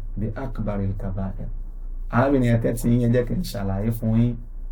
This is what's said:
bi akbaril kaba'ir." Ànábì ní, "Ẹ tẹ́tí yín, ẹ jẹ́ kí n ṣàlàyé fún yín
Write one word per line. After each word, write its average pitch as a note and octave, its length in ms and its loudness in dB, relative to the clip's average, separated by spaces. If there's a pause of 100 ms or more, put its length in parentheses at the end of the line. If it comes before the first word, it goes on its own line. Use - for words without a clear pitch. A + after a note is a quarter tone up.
(160)
bi A2 180 -2
akbaril G2+ 640 -2
kaba'ir." F#2+ 520 -4 (600)
Ànábì C3+ 280 4
ní, B2 100 4
"Ẹ A#2 120 4
tẹ́tí A#2+ 280 0
yín, A#2+ 140 4
ẹ A#2 100 4
jẹ́ B2 140 4
kí A#2+ 80 -2
n F3+ 80 0
ṣàlàyé G2+ 480 -2
fún A2+ 280 0
yín A#2+ 180 2 (360)